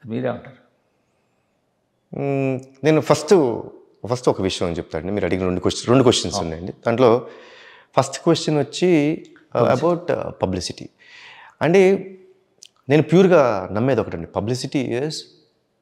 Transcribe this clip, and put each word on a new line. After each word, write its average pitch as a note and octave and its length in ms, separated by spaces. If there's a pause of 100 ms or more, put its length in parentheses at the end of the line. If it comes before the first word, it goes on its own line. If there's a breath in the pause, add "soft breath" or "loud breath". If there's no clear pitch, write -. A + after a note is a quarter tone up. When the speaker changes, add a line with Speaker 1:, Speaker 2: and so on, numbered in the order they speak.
Speaker 1:
మీరేమంటారు? A#2+ 640 (1500)
Speaker 2:
Hmm. C3+ 500 (180)
నేను D#3 180
ఫస్ట్, B2+ 600 (460)
ఫస్ట్ B2 220
ఒక B2 120
విషయం F#2 300
చెప్తానండి. E2 420
మీరు G2 120
అడిగిన F#2 180
రెండు F#2 160
క్వశ్చన్, - 280
రెండు B2+ 160
క్వశ్చన్స్ G#2 340
Speaker 1:
ఆ. - 20
Speaker 2:
ఉన్నాయండి. E2+ 320
దాంట్లో A#2+ 560 (720 loud breath)
ఫస్ట్ - 220
క్వశ్చన్ D#3+ 380
వచ్చి, D3+ 680 (320)
uh, A#2+ 60
Speaker 1:
Publicity. B2+ 240
Speaker 2:
about, E3+ 300
uh, - 140
పబ్లిసిటీ. - 600 (720 loud breath)
అంటే E3 180 (1120)
నేను D3 140
ప్యూర్‌గా C#3+ 680
నమ్మేది A2+ 300
ఒకటండి, E2 260
పబ్లిసిటీ B2 720
is D3+ 140 (680)